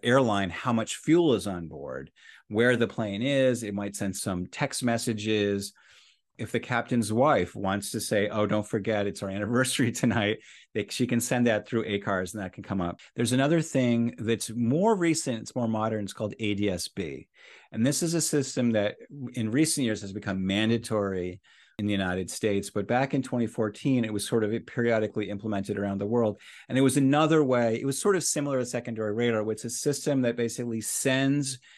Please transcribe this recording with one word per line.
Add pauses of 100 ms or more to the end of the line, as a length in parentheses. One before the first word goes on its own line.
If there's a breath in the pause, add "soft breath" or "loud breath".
airline
how
much
fuel
is
on
board, (340 soft breath)
where
the
plane
is.
It
might
send
some
text
messages. (680 soft breath)
If
the
captain's
wife
wants
to
say,
"Oh,
don't
forget,
it's
our
anniversary
<laughs>
tonight," (360 loud breath)
they,
she
can
send
that
through
acars,
and
that
can
come
up. (160 soft breath)
There's
another
thing
that's
more
recent,
it's
more
modern,
it's
called
A
D
S
B. (460 soft breath)
And
this
is
a
system
that (360)
in
recent
years
has
become
mandatory (380 soft breath)
in
the
United
States,
but
back
in
twenty
fourteen,
it
was
sort
of (140)
periodically
implemented
around
the
world. (300 loud breath)
And
it
was
another
way,
it
was
sort
of
similar
to
secondary
radar,
which
is
a
system
that
basically
sends (200 soft breath)